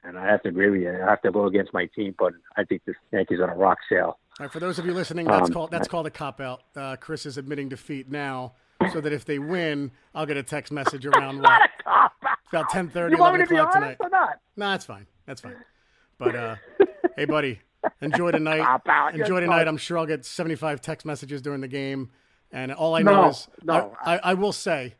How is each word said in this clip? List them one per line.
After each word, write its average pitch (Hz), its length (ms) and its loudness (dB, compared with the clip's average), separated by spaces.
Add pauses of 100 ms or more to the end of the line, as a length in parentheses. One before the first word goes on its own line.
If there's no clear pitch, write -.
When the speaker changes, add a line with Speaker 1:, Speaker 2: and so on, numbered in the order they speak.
Speaker 1:
and 90 140 -14
I 92 100 -6
have 101 160 4
to 101 60 -2
agree 95 200 4
with 98 120 2
you. 87 100 -2
I 92 180 0
have 104 140 4
to 98 80 2
go 101 140 2
against 95 280 0
my 90 140 -2
team, 95 300 -6
but 90 160 2 (220)
I 104 80 0
think - 220 -4
the 92 80 -8 (180)
Yankees 95 280 0
are 92 80 2
gonna 87 100 -6
rock 92 220 4 (100)
Sale. 90 180 2
Speaker 2:
All 85 100 -6 (220)
right, 143 120 -12
for 160 80 -10
those 175 200 -6
of 165 60 -6
you 180 80 -2
listening, 170 320 -4
that's 180 240 4
Speaker 1:
Um, 170 40 -2
Speaker 2:
called, 165 180 -6
that's 170 160 -4
Speaker 1:
I - 40 -10
Speaker 2:
called 165 160 -4
a 143 40 -8
cop-out. 135 520 -10 (120)
Uh, 135 220 -10
Chris 151 280 -10
is 139 120 -12
admitting 139 320 -8
defeat 135 400 -12
now, 135 440 -8 (380)
so 165 100 -6
that 147 100 -4
if 143 140 -8
they 143 140 -4
win, 151 520 -4 (220)
I'll 156 140 -6
get 143 100 -4
a 139 60 -6
text 143 280 -8
message 139 360 -4
around, 139 340 0
what, - 280 6 (160)
Speaker 1:
<laughs> - 260 4 (400)
Speaker 2:
about 165 180 0
ten 180 200 -2
thirty, 175 260 0
Speaker 1:
You 330 40 2
want 349 140 8
me 359 60 2
Speaker 2:
eleven 349 80 2
Speaker 1:
to - 20 -8
be 349 80 4
Speaker 2:
o'clock 320 200 4
Speaker 1:
honest - 220 -2
Speaker 2:
tonight. 359 80 -4
Speaker 1:
or - 20 -6
not? 339 300 0 (180)
Speaker 2:
No, 202 120 -4
that's 190 160 -4
fine. 104 220 -18 (180)
That's 135 160 -14
fine. 247 140 -16 (640)
But, 120 160 2
uh, 113 200 -6 (300)
Speaker 1:
<laughs> - 320 -4
Speaker 2:
hey, 143 80 0
buddy, 143 360 -2 (400)
enjoy 170 300 0
the 160 80 2
night. 156 220 0
Speaker 1:
Cop 131 260 2
out. 151 280 2
Speaker 2:
Enjoy 156 100 -2 (100)
the 180 60 0
Speaker 1:
You're 175 80 0
Speaker 2:
night. 170 120 6
Speaker 1:
fine. 160 80 2
Speaker 2:
I'm 156 80 -4
sure 170 200 -6
I'll 160 80 -2
get 151 180 -4
seventy-five 156 580 -6
text 160 220 -10
messages 143 380 -8
during 139 200 -8
the 135 60 -8
game. 135 440 -8 (400)
And 131 200 -8
all 160 240 -2
I 165 60 4
know 196 220 8
Speaker 1:
No, 160 60 8
Speaker 2:
is, - 180 -10 (160)
Speaker 1:
no. 165 380 0
Speaker 2:
I, 170 140 2
I, 185 80 0
I 180 120 2
will 190 180 0
say 135 460 -4